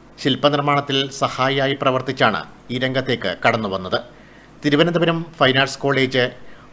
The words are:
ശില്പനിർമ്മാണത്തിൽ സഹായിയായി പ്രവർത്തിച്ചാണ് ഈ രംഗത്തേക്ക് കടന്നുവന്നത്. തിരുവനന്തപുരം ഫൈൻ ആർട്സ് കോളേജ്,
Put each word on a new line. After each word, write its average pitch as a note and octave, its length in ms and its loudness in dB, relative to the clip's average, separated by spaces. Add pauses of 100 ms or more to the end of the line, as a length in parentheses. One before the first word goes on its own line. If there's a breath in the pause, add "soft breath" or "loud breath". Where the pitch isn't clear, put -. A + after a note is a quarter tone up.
(220)
ശില്പനിർമ്മാണത്തിൽ C#3+ 880 0
സഹായിയായി C3+ 720 0
പ്രവർത്തിച്ചാണ് B2+ 640 0 (260)
ഈ B2 80 -4
രംഗത്തേക്ക് B2+ 580 -2 (100)
കടന്നുവന്നത്. G#2 540 0 (640 loud breath)
തിരുവനന്തപുരം E3 640 2 (120)
ഫൈൻ C3 200 4
ആർട്സ് C3+ 200 0
കോളേജ്, C3 520 0 (420 loud breath)